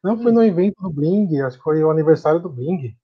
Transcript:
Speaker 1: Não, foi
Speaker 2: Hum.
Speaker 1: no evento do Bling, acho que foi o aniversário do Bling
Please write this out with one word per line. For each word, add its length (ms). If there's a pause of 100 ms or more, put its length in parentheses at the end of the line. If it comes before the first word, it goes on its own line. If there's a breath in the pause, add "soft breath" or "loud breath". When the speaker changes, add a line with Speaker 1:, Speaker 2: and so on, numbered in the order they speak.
Speaker 1:
Não, 140
foi 140
Speaker 2:
Hum. 40
Speaker 1:
no 80
evento 380
do 80
Bling, 520
acho 160
que 60
foi 200
o 80
aniversário 480
do 100
Bling 540